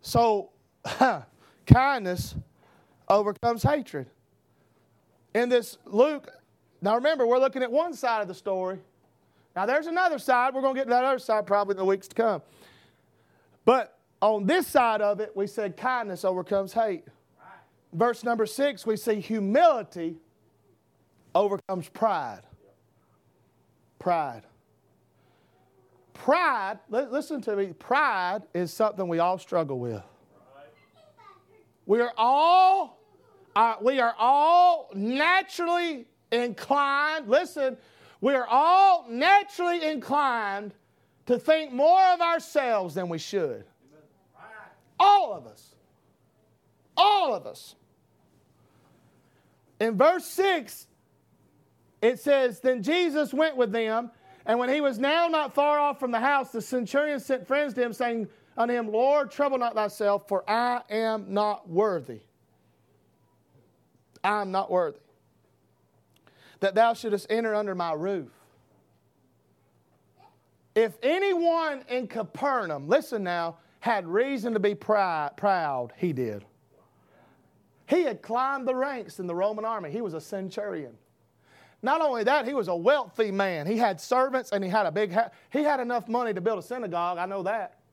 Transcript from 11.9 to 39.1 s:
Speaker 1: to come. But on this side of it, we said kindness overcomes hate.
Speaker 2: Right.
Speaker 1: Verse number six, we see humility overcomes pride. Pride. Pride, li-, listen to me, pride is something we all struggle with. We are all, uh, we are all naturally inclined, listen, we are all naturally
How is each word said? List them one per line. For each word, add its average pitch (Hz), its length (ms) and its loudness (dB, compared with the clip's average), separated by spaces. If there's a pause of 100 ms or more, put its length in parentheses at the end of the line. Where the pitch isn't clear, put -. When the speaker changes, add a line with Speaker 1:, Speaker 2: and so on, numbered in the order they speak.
Speaker 1:
to - 60 -14
come. 214 260 0 (1200)
But 247 340 2 (240)
on 208 240 2
this 339 220 2
side 226 340 2
of 208 200 0
it, 214 120 -8
we 196 140 -4
said 202 300 -8
kindness 226 480 -6
overcomes 190 480 -2
hate. 214 320 -2 (340)
Speaker 2:
Right. - 80 -20 (460)
Speaker 1:
Verse 226 320 0
number 233 200 0
six, 269 400 -2
we 220 120 0
see 214 240 -2
humility 208 960 2 (1160)
overcomes 190 540 -2
pride. 151 540 -4 (1600)
Pride. 147 460 -4 (1700)
Pride, 254 640 0 (120)
li-, 254 200 -2
listen 277 320 -6
to 214 140 -4
me, 196 180 -4
pride 208 720 -2 (100)
is 175 180 -4
something 196 360 -2
we 165 120 -2
all 180 200 2
struggle 151 400 -2
with. 117 240 -6 (1800)
We 220 120 4
are 240 160 0
all, 339 840 4 (560)
uh, 220 260 2
we 262 180 2
are 233 200 2
all 311 720 4
naturally 330 1120 0 (260)
inclined, 277 960 0
listen, 269 480 0 (460)
we 269 140 2
are 254 120 0
all 339 640 6
naturally 349 760 2